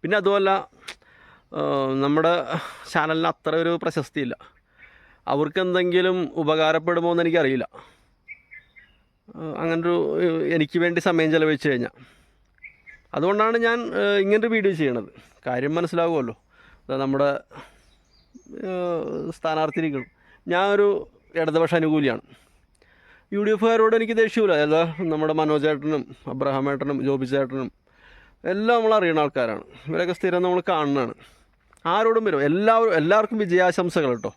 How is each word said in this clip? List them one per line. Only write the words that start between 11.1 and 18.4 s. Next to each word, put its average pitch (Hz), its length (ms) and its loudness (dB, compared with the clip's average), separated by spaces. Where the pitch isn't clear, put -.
ചെലവഴിച്ച് 156 340 2
കഴിഞ്ഞാൽ. 120 240 -2
അതുകൊണ്ടാണ് 208 400 0
ഞാൻ, 233 120 0
ഏഹ്, 202 240 2
ഇങ്ങനൊരു 214 320 2
വീഡിയോ 196 240 0
ചെയ്യണത്. 123 300 -2
കാര്യം 131 320 -2
മനസ്സിലാകുമല്ലോ. 165 580 -2
ദാ 131 60 -4
നമ്മുടെ, 139 260 2